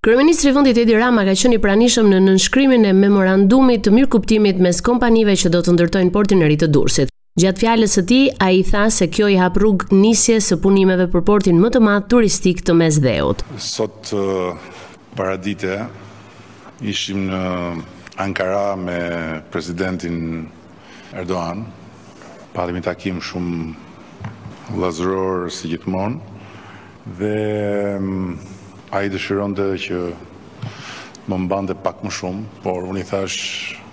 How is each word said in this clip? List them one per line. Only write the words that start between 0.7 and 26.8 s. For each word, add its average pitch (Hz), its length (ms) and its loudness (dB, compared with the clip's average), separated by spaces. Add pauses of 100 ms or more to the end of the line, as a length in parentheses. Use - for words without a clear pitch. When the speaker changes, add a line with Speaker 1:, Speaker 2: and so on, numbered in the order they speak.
Speaker 1:
Edi 233 160 4
Rama 233 320 2
ka 190 80 2
qenë 240 220 2
i - 20 2
pranishëm 214 480 2
në 190 220 4
nënshkrimin 240 580 4
e 196 80 2
memorandumit 202 880 4
të 208 140 2
mirëkuptimit 214 640 2
mes 180 240 2
kompanive 233 480 2
që - 160 0
do 175 160 2
të 175 80 4
ndërtojnë 180 400 2
portin 196 300 4
e 151 80 4
ri - 80 4
të 165 100 2
Durrësit. 135 400 2 (320)
Gjatë 190 220 2
fjalës 226 340 2
së 180 140 2
tij, 269 160 4 (100)
ai 185 320 4
tha 208 160 2
se 208 240 0
kjo 208 240 0
i 185 60 4
hap 180 180 2
rrugë 196 400 2
nisjes 220 540 4
së 170 100 0
punimeve 185 480 2
për 175 160 0
portin 196 320 4
më 220 160 4
të 247 140 4
madh 202 180 0
turistik 202 560 2
të 170 160 2
Mesdheut. 127 640 0 (160)
Speaker 2:
Sot, - 560 -8
ë, 95 400 -4 (640)
paradite, 95 640 -6 (1040)
ishim 98 400 -6
në 95 180 -6 (800)
Ankara 98 560 -4
me 90 200 -8 (520)
presidentin 85 960 -8 (720)
Erdogan. 90 480 -8 (880)
Patëm 90 240 -6
një 90 140 -6
takim 90 260 -6
shumë 85 540 -8 (1000)
vëllazëror 92 800 -4
si - 240 -8
gjithmonë 101 460 -6 (1000)